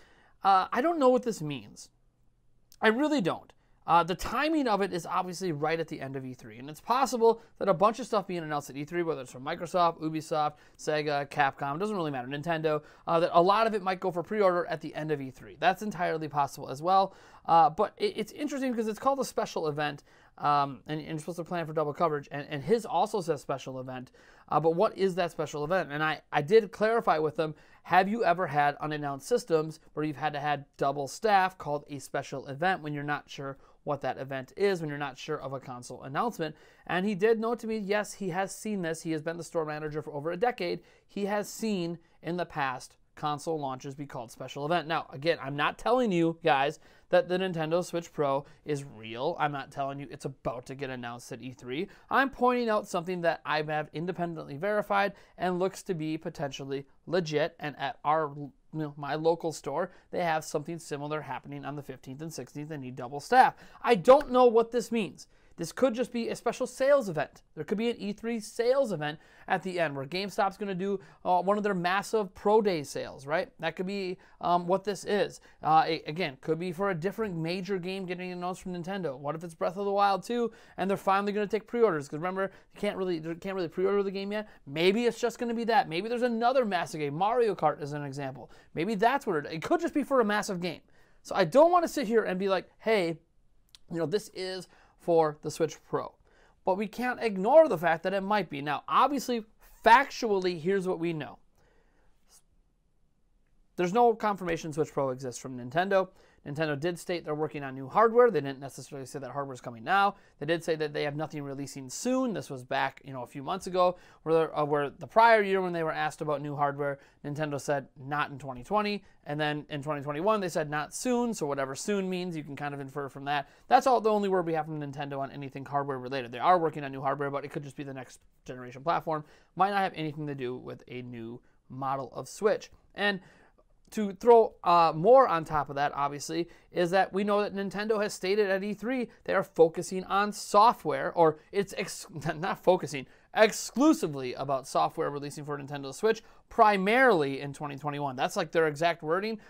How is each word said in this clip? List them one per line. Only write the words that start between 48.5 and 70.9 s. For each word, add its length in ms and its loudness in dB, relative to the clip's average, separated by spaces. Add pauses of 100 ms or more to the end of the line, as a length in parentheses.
is 180 -4
real. 560 -6
I'm 140 0
not 180 -8
telling 280 -6
you 120 -12
it's 140 -12
about 400 -8
to 100 -14
get 140 -8
announced 420 -10
at 100 -12
E 120 -12
three. 340 -8 (220)
I'm 200 2
pointing 380 0
out 220 -2
something 320 -4
that 240 0
I 160 0
have 320 -4
independently 640 -6
verified 560 0 (240)
and 220 -2
looks 240 -2
to 100 -4
be 240 -4
potentially 680 -8 (180)
legit. 520 0
And 220 -8
at 240 -6
our, 320 0
you 160 -12 (220)
know, 240 -6
my 180 -4
local 380 0
store, 380 -6 (200)
they 120 -2
have 200 0
something 340 -6
similar 440 -6
happening 420 -10
on 140 -8
the 60 -10
fifteenth 380 -14
and 120 -10
sixteenth 380 -10
and 100 -8
need 160 -10
double 240 -8
staff. 340 6 (260)
I 140 4
don't 340 8
know 160 6
what 260 4
this 200 -4
means. 360 -4 (300)
This 140 -8
could 220 2
just 180 -4
be 160 -4
a 80 -4
special 320 -4
sales 400 2
event. 360 -4 (120)
There 80 -8
could 140 -2
be 120 0
an 80 -2
E 140 -6
three 300 -6
sales 500 2
event 280 -4 (280)
at 160 0
the 160 -4
end 160 0
where 100 -6
GameStop's 520 -2
gonna 180 -6
do, 240 -2 (240)